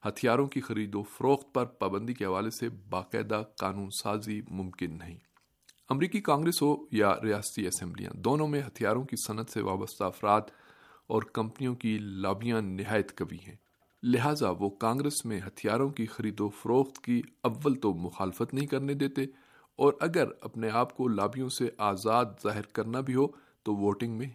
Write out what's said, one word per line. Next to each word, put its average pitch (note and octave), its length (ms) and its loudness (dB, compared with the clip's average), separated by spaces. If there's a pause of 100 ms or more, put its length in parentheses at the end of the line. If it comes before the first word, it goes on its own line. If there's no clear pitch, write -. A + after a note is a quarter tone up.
ہتھیاروں B2+ 380 2
کی C3+ 140 -4
خرید G#2+ 340 -4
و G2+ 80 -2
فروخت C3+ 520 0
پر B2 100 2
پابندی G#2+ 500 -2
کے G#2+ 100 -4
حوالے F#2+ 260 0
سے A#2 180 -4
باقاعدہ G#2+ 760 -4 (160)
قانون G2 320 -4
سازی G#2+ 500 -4 (100)
ممکن F2+ 480 -6
نہیں۔ E2+ 180 -12 (720)
امریکی E3+ 320 0
کانگریس D#3+ 420 2
ہو D3 140 6 (140)
یا G#2 320 6
ریاستی G#2 440 -2
اسمبلیاں، F2+ 480 -6
دونوں D3 340 2
میں C#3+ 180 0
ہتھیاروں A#2 380 0
کی B2+ 120 -4 (100)
صنعت A2+ 240 -6
سے A2 100 -2
وابستہ G2 440 -2
افراد G#2 460 4 (560)
اور A2 160 2
کمپنیوں A#2 520 -4
کی A2 240 0
لابیاں G2+ 640 0
نہایت G2 540 -2
قوی E2 300 -6
ہیں، - 100 -16 (460)
لہٰذا B2 480 4
وہ F#2+ 200 0
کانگریس C3+ 540 -2
میں G#2+ 220 -4
ہتھیاروں A#2 440 0
کی A2+ 160 -2
خرید G#2+ 340 -4
و G#2 80 2
فروخت B2+ 560 0
کی A#2+ 180 2 (180)
اول B2+ 340 2
تو G#2 200 2
مخالفت F#2 600 -4
نہیں C#3 120 0
کرنے C#3 280 -2
دیتے C#3 280 0 (560)
اور C#3 220 8
اگر E3 280 2 (120)
اپنے A2+ 300 -4
آپ A#2+ 260 2
کو B2+ 120 2
لابیوں G#2+ 400 0
سے A#2+ 200 -2 (100)
آزاد G#2 460 4 (180)
ظاہر G#2 200 0
کرنا A2+ 380 -4
بھی C3 140 -2
ہو C3+ 120 6 (360)
تو G#2+ 120 0
ووٹنگ G2+ 440 0
میں C3+ 160 -6